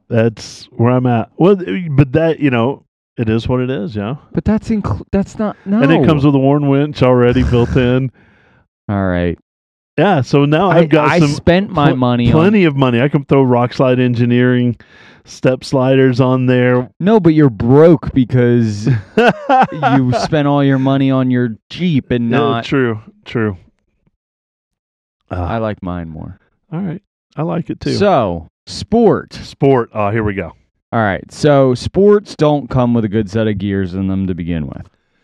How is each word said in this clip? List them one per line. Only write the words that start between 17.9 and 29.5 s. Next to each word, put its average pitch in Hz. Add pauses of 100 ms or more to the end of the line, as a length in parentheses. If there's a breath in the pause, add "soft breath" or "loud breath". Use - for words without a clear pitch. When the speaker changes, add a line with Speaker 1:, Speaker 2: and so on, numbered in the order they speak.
Speaker 2:
because 120
Speaker 1:
<laughs> 220
Speaker 2:
you 135
spent -
all 143
your 139
money 135
on 131
your 123 (120)
Jeep 160
and 120
Speaker 1:
Yeah, 120
Speaker 2:
not 117
Speaker 1:
true, 120 (260)
true. 107 (1700)
Uh, -
Speaker 2:
I 98
like 107
mine 87
more. 82 (340)
Speaker 1:
all 160
right. 185 (340)
I 147
like 165
it -
too. 139
Speaker 2:
So, 113 (180)
sport. -
Speaker 1:
Sport. 135